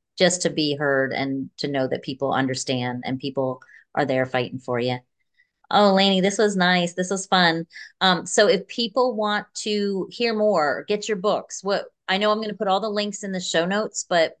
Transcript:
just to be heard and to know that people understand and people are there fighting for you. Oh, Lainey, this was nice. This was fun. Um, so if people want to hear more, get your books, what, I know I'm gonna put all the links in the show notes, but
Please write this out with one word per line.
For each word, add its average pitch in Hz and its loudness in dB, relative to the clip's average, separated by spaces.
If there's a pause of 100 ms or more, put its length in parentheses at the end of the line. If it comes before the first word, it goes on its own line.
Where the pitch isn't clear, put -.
(180)
just 180 2
to 165 0
be 147 0
heard 139 0
and 135 -4
to 147 -4
know 135 0
that 123 -4
people 135 -4
understand 123 -2
and 131 -4
people 135 -4 (340)
are 147 0
there 131 0
fighting 127 -4
for 123 -4
you. 123 -2 (720)
Oh, 202 6
Lainey, 190 4
this 202 0
was 208 2
nice. 180 2
This 185 -4
was 190 -4
fun. 170 2 (340)
Um, 180 2
so 208 4
if 190 2
people 247 -2
want 208 -2 (180)
to 202 -2
hear 233 -2
more, 175 2
get 208 -2
your 214 -2
books, 180 -2
what, 190 -2 (240)
I 190 0
know 214 2
I'm 214 -2
gonna 214 -6
put 208 -4
all 190 2
the 180 -4
links 208 -4
in 196 -8
the 185 -4
show 170 0
notes, 214 -4
but 165 2